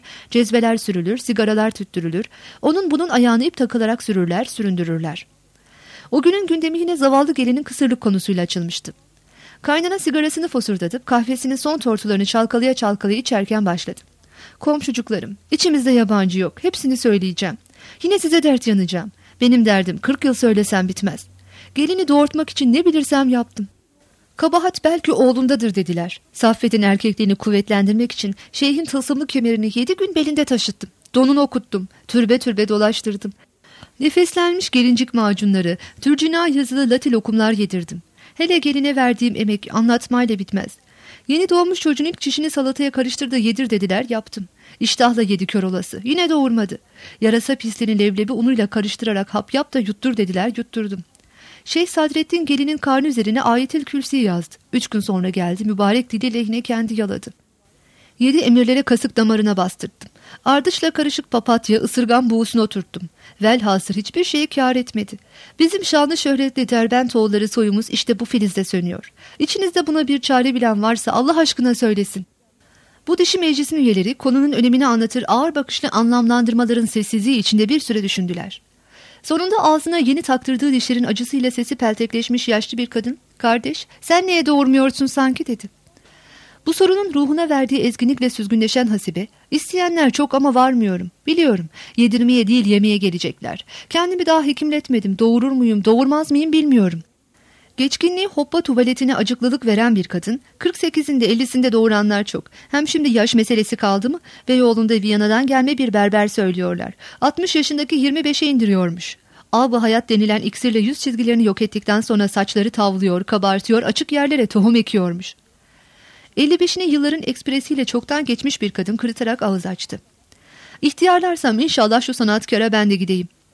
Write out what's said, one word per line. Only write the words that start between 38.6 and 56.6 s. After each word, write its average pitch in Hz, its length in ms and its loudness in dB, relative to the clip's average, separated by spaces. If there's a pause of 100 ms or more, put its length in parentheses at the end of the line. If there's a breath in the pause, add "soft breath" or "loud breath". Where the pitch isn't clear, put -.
verdiğim 247 400 2
emek 208 360 -2
anlatmayla 233 680 0
bitmez. - 380 -6 (500 loud breath)
Yeni 330 220 2
doğmuş 349 300 2
çocuğun 294 260 0
ilk 339 160 -6
çişini 302 280 -2
salataya 269 420 -2
karıştır 254 400 -4
da 262 60 0
yedir 226 320 0
dediler, 202 400 0
yaptım. 220 380 -8 (320 soft breath)
İştahla 233 420 2
yedi 190 240 0
kör 196 180 -2
olası, 185 400 -6
yine 320 260 0
doğurmadı. 240 480 0 (440 loud breath)
Yarasa 226 340 2
pisliğini 220 440 -2
leblebi 208 320 0
unuyla 233 360 2
karıştırarak 208 640 -4
hap 208 200 -4
yap 285 200 -2
da 269 60 0
yuttur 214 380 -4
dediler, 190 400 -2
yutturdum. 214 420 -8 (640 loud breath)
Şeyh 349 220 -2
Sadrettin 311 580 -2
gelinin 285 320 0
karnı 269 300 0
üzerine 233 340 0
Ayetel 262 420 0
Kürsi 277 340 -4
yazdı. 180 380 -2 (180)
Üç 247 140 -2
gün 214 120 -4
sonra 185 300 -2
geldi, 180 360 -4
mübarek 208 460 -2
dili 226 220 -4
lehine 226 280 -4